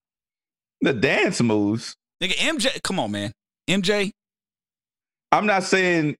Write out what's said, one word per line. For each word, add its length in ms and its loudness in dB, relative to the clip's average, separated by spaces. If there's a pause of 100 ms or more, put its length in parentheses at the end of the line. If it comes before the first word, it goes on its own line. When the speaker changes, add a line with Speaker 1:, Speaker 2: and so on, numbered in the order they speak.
(800)
Speaker 1:
The 140 0
dance 480 2
moves? 520 0 (280)
Speaker 2:
Nigga, 160 -2
M 200 -2
J, 120 0 (120)
come 160 -4
on, 120 -2
man. 220 -6 (360)
M 140 2
J? 300 0 (1200)
Speaker 1:
I'm 140 4
not 160 2
saying, 580 2